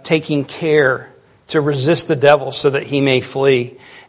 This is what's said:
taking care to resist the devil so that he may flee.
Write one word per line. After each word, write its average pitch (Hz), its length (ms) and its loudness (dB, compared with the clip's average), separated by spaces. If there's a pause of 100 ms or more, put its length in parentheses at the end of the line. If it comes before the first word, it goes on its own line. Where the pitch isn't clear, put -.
taking 156 420 -2
care 143 680 0 (360)
to 160 120 -2
resist 143 480 0
the 160 80 0
devil 135 340 4
so 139 200 -2
that 131 140 -2
he 143 160 -4
may 135 200 2
flee. 127 560 0 (320)